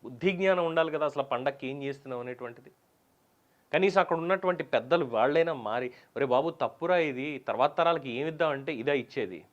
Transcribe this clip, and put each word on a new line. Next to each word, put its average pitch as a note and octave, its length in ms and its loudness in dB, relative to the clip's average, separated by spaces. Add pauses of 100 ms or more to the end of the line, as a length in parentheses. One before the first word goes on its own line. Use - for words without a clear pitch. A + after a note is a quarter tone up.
బుద్ధి C3 280 -2
జ్ఞానం F3+ 340 2
ఉండాలి D#3+ 260 2
కదా D3+ 140 0
అసలు, C#3+ 180 -2
పండక్కి C3+ 440 -2
ఏం C#3 160 -6
చేస్తున్నాం C#3 360 -8
అనేటువంటిది. B2 520 -12 (1000)
కనీసం F#3+ 280 4
అక్కడ F3 160 2
ఉన్నటువంటి F3+ 460 0
పెద్దలు C#3 420 2
వాళ్ళైనా C#3+ 480 2
మారి, B2 400 -6 (240)
"ఒరే C3 80 0
బాబు D3+ 240 2
తప్పురా E3 480 0
ఇది, C#3+ 420 -2
తర్వాత B2 380 0
తరాలకి E3 340 2
ఏమి C#3 180 -4
ఇద్దామంటే D#3 440 -2
ఇదే C3+ 260 0
ఇచ్చేది G2 540 -6